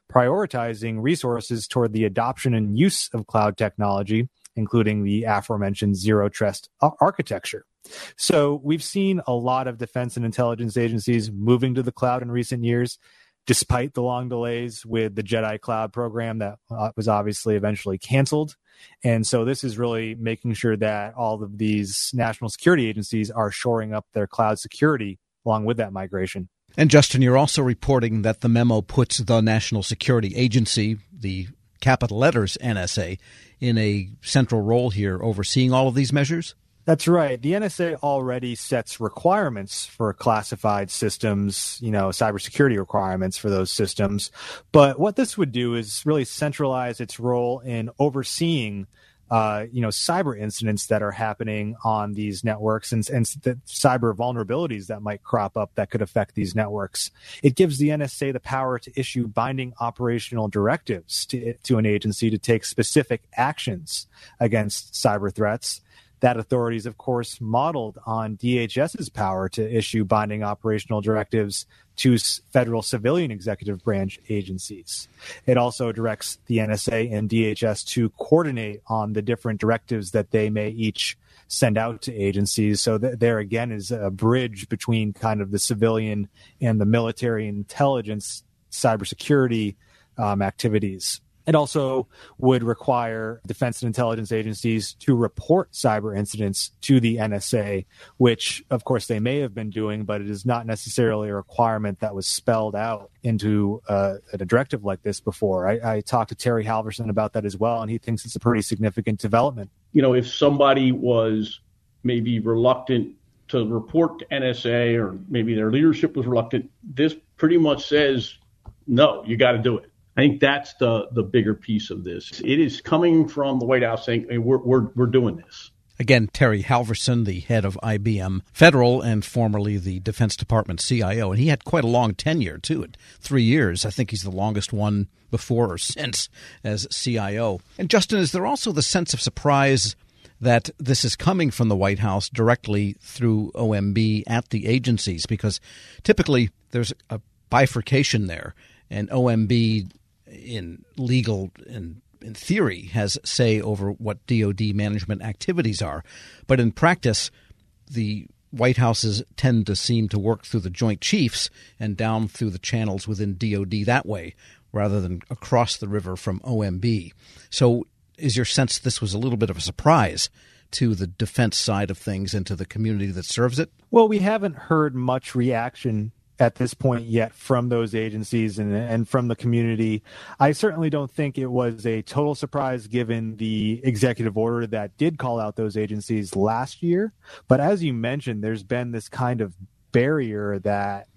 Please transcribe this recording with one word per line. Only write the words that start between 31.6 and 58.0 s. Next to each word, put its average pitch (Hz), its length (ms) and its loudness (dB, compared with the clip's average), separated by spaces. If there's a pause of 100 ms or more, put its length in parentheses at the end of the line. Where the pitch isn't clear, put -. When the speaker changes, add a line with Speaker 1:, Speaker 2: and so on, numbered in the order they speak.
Speaker 2:
capital 123 380 2
letters 120 420 2
N 117 160 -2
S 90 220 -4
A, 92 200 -4 (440)
in 120 160 2
a 104 320 0 (120)
central 120 400 2
role 120 280 2
here 98 340 -2
overseeing 113 480 2
all 131 160 4
of 123 80 -2
these 131 160 0
measures? 147 420 -2 (300)
Speaker 1:
That's 160 240 2
right. 147 340 2
The 151 140 0
N 208 80 0
S 185 160 -6
A 170 160 0
already 127 600 -2
sets - 440 -4
requirements 120 840 0
for 107 260 -2
classified 104 800 0
systems, 101 920 -2
you 113 100 -4
know, 98 180 2
cybersecurity 110 680 2
requirements 95 600 -2
for 107 120 -4
those 95 220 0
systems. 101 600 -2 (420)
But 139 260 8
what 196 160 2
this - 220 0
would 147 160 0
do 120 220 -2
is 107 300 -6
really 151 200 2
centralize 131 720 -4
its 117 220 -10
role 123 380 0
in 120 300 -6 (100)
overseeing, 131 880 -2 (440)
uh, 110 400 0
you 123 100 -4
know, 113 60 0
cyber 143 520 -2
incidents 107 460 -2
that 107 160 2
are 104 80 -2
happening 107 720 -4
on 107 300 0
these 101 300 -6
networks 110 480 -2
and, 113 180 -2
and 120 160 2 (160)
the 123 140 0 (100)
cyber 117 500 2
vulnerabilities 120 720 -4
that 104 160 -10
might 104 220 -6
crop 104 340 -2
up 104 160 -4
that 101 160 -2
could 107 140 -2
affect - 320 -2
these 95 180 -4
networks. 104 560 -4 (320)
It 139 140 4
gives 156 240 2
the 147 100 2
N 151 140 -2